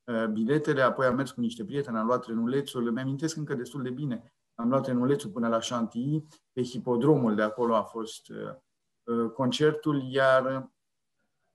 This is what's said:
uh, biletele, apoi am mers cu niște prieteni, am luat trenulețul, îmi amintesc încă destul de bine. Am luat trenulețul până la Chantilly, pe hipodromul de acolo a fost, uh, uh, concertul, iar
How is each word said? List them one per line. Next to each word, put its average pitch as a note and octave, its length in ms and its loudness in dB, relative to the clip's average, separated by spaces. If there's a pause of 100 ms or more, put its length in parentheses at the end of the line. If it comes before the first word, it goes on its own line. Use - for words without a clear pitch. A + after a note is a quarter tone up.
uh, A2+ 220 -2
biletele, C3+ 560 0
apoi B2+ 240 2
am B2 80 2
mers C3+ 160 -2
cu - 100 -10
niște A2+ 240 -4
prieteni, C3 320 -6
am A2 100 -2
luat B2 160 2
trenulețul, A#2+ 640 -2
îmi A#2 140 -2
amintesc C#3 360 -4
încă D3 180 -6
destul B2 280 -8
de B2+ 80 -6
bine. B2+ 420 -6 (220)
Am A#2 140 -2
luat C3 140 4
trenulețul B2 480 0
până A#2 180 -2
la A2+ 100 2
Chantilly, B2 680 -2 (260)
pe B2+ 100 -2
hipodromul B2 720 2
de G#2+ 80 2
acolo A2+ 340 0
a G#2 60 2
fost, - 460 -10
uh, G#2+ 260 -12 (480)
uh, A#2 280 0
concertul, D3+ 720 2
iar C3 680 2 (840)